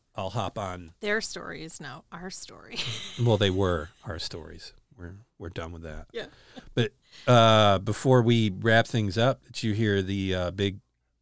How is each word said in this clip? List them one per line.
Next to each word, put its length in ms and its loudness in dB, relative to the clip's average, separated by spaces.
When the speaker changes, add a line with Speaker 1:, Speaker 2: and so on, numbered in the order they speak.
Speaker 1:
I'll 140 -6
hop 280 -6
on. 420 -10
Speaker 2:
Their 200 -4
story 440 -12
is 160 -16
now 320 -16
our 180 -14
story. 480 -14
<laughs> 240 -12
Speaker 1:
Well, 160 4
they 120 2
were 380 0
our 140 -8
stories. 540 -14
We're, 200 -16
we're 120 -12
done 220 -10
with 100 -14
that. 300 -12
Speaker 2:
Yeah. 140 -12
Speaker 1:
But, 180 0
uh, 520 8
before 440 2
we 280 4
wrap 360 4
things 300 -2
up, 300 2
did 160 -10
you 100 0
hear 300 2
the, 320 -2
uh, 160 -2
big 280 -2